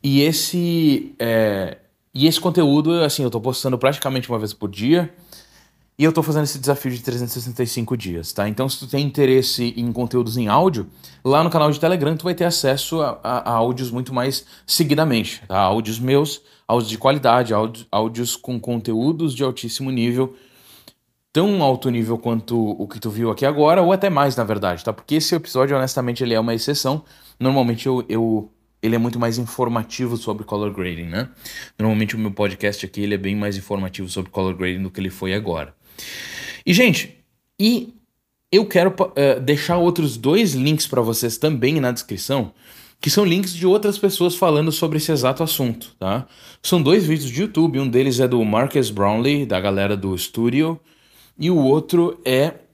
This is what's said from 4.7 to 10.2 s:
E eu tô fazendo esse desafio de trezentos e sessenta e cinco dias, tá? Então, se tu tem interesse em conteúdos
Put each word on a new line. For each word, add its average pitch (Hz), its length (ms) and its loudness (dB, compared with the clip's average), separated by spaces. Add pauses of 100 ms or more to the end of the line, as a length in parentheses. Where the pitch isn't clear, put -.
E 139 40 4
eu 160 100 4
tô 165 80 2
fazendo 151 220 0
esse 143 160 -6
desafio 135 320 -2
de 120 100 -8
trezentos 120 340 -4
e 123 60 -6
sessenta 123 220 -6
e 117 40 -2
cinco 117 300 -4
dias, 85 340 -8
tá? 104 160 -2
Então, 131 220 -2
se - 80 -6
tu - 80 -14
tem 139 180 -2
interesse 131 720 2
em 120 160 -4
conteúdos 117 460 -2